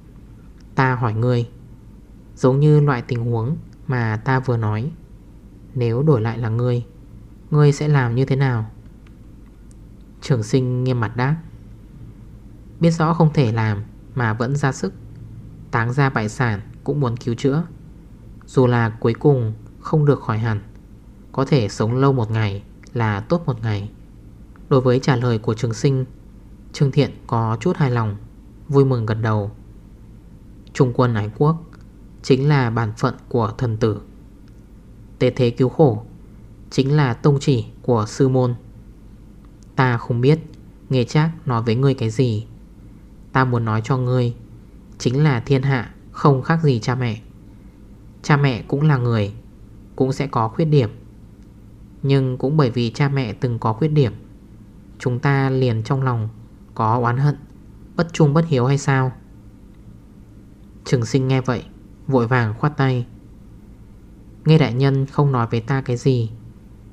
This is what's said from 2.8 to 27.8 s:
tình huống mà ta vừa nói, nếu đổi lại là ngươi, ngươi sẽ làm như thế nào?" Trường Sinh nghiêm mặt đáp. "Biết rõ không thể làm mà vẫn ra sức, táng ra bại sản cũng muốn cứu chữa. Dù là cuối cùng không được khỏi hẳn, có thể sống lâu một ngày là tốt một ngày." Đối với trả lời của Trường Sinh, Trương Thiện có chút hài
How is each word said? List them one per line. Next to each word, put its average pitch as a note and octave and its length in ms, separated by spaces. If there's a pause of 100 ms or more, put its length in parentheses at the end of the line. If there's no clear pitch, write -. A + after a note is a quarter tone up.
tình A#2 240
huống A#2+ 320 (300)
mà A2+ 380
ta C3 140
vừa B2 180
nói, A2 340 (840)
nếu A#2+ 300
đổi D3 180
lại A2+ 160
là A#2+ 120
ngươi, A#2+ 360 (680)
ngươi D3 200
sẽ D3+ 160
làm C3 280
như C3 100
thế C3+ 100
nào?" B2 360 (1500)
Trường A#2+ 220
Sinh B2+ 400
nghiêm B2+ 160
mặt G#2+ 160
đáp. C3 200 (1400)
"Biết E3 120
rõ E3 220
không D#3+ 200
thể B2+ 180
làm G#2+ 320 (320)
mà A#2 180
vẫn A#2+ 220
ra C#3+ 160
sức, F#3+ 220 (760)
táng A#2+ 220
ra C#3 160
bại A2 200
sản G#2+ 320 (220)
cũng C#3+ 160
muốn A#2+ 180
cứu A#2+ 180
chữa. C#3 280 (840)
Dù B2+ 220
là A#2 220
cuối A2+ 240
cùng A#2+ 400 (260)
không D3+ 260
được C#3 160
khỏi A2 160
hẳn, A2 240 (720)
có C3 140
thể B2 240
sống A2+ 260
lâu C3+ 180
một A2+ 180
ngày G#2 320 (300)
là A2 260
tốt E3+ 260
một A#2 160
ngày." G#2 300 (800)
Đối C3+ 120
với B2+ 180
trả C3+ 160
lời A#2+ 240
của A2+ 140
Trường A2+ 200
Sinh, C3 320 (680)
Trương C#3 180
Thiện C3 200 (160)
có A2+ 320
chút F3+ 180
hài C3+ 140